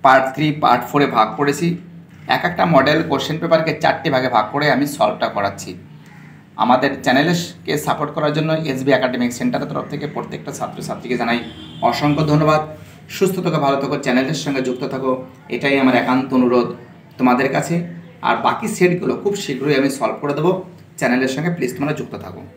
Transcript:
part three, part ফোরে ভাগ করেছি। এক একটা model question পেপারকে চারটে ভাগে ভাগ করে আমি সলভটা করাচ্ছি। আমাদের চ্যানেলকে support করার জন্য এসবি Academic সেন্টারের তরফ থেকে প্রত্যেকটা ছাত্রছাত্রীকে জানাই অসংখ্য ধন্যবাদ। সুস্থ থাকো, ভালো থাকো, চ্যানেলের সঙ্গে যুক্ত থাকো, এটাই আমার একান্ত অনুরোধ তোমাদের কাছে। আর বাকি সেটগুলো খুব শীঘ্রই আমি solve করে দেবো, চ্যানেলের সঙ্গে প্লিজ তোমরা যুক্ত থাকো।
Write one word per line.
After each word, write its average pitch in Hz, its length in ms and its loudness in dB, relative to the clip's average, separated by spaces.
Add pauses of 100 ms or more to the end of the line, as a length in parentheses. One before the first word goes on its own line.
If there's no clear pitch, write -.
part 135 200 8 (100)
three, 151 120 0 (160)
part 120 280 4
ফোরে 143 160 4 (100)
ভাগ 110 120 4 (120)
করেছি। 143 280 0 (680)
এক 156 140 -4
একটা 185 140 0 (100)
model 143 240 6 (120)
question 156 300 -2
পেপারকে 160 320 2 (100)
চারটে 156 320 2
ভাগে 127 220 0
ভাগ 110 180 2
করে 147 120 0 (100)
আমি 143 100 0 (100)
সলভটা 110 400 0
করাচ্ছি। 98 340 -4 (920)
আমাদের 131 280 4 (140)
চ্যানেলকে 151 720 0 (120)
support 143 300 -2
করার 151 200 0
জন্য 156 140 0 (220)
এসবি 131 260 -2
Academic 123 400 0
সেন্টারের 123 320 -2
তরফ 139 220 -6
থেকে 147 220 -8
প্রত্যেকটা - 440 -10
ছাত্রছাত্রীকে - 640 -6
জানাই 117 180 0 (520)
অসংখ্য 147 400 2
ধন্যবাদ। 151 300 4 (560)
সুস্থ 185 280 2
থাকো, 160 220 0
ভালো 139 160 2
থাকো, 139 220 -2
চ্যানেলের 135 400 0
সঙ্গে 139 240 -2
যুক্ত 123 140 -4 (100)
থাকো, 131 200 -2 (420)
এটাই 139 280 0
আমার 127 200 4
একান্ত 131 260 0 (100)
অনুরোধ 123 300 4 (500)
তোমাদের 127 360 4
কাছে। 151 200 0 (540)
আর - 80 2 (100)
বাকি - 200 -2 (100)
সেটগুলো 175 360 2 (100)
খুব 202 100 0 (120)
শীঘ্রই 135 360 0
আমি 139 80 2 (100)
solve - 240 -2
করে 143 160 -2
দেবো, 165 120 2 (480)
চ্যানেলের 131 360 2
সঙ্গে 156 220 -2
প্লিজ 131 200 -2
তোমরা 143 220 -2
যুক্ত 120 160 -10 (100)
থাকো। 92 160 -14 (160)